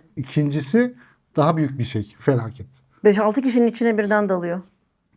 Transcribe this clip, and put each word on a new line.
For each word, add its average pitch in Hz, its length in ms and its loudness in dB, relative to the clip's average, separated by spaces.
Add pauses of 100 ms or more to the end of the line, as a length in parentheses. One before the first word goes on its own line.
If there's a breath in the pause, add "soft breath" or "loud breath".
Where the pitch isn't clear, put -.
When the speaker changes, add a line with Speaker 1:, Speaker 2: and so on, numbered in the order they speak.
(160)
Speaker 1:
İkincisi 151 800 -2 (420 soft breath)
daha 160 200 2
büyük 139 220 -2
bir 120 60 -2
şey, - 340 -6
felaket. 113 480 -2 (380)
Speaker 2:
Beş 208 140 6
altı 214 240 0
kişinin 240 240 2
içine 233 320 0
birden 208 300 0
dalıyor. 175 320 -4 (560)